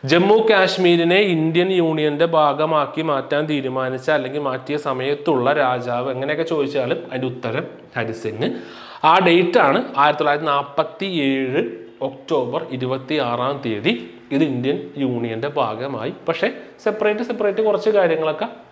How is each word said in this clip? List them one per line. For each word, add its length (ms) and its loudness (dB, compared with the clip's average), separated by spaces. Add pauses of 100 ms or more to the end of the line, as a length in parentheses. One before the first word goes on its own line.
(120)
ജമ്മു 260 6 (120)
കാശ്മീരിനെ 680 4 (160)
ഇന്ത്യൻ 340 2 (120)
യൂണിയന്റെ 460 2 (100)
ഭാഗമാക്കി 640 2 (100)
മാറ്റാൻ 400 0
തീരുമാനിച്ച 560 -2 (100)
അല്ലെങ്കിൽ 320 -4
മാറ്റിയ 260 -4 (120)
സമയത്തുള്ള 680 0 (100)
രാജാവ് 500 -2
എങ്ങനെയൊക്കെ 400 -2
ചോദിച്ചാലും 460 -2 (100)
അതിന്റെ 220 -4
ഉത്തരം 340 -6 (320)
ഹരിസിംഗ്. 520 -4 (600)
ആ 20 8 (140)
ഡേറ്റ് 400 6
ആണ് 140 2 (220)
ആയിരത്തി 200 2
തൊള്ളായിരത്തി 300 0
നാൽപത്തി 560 -4 (200)
ഏഴ് 320 0 (460)
ഒക്ടോബർ 540 -4 (140)
ഇരുപത്തിയാറാം 880 -2
തീയതി 300 0 (420)
ഇത് 160 4
ഇന്ത്യൻ 260 -2 (260)
യൂണിയന്റെ 460 -4 (100)
ഭാഗമായി. 520 -4 (160)
പക്ഷേ 200 -2 (380)
സെപ്പറേറ്റ് 440 0
സെപ്പറേറ്റ് 380 -2
കുറച്ച് 300 2
കാര്യങ്ങളൊക്കെ 500 0 (240)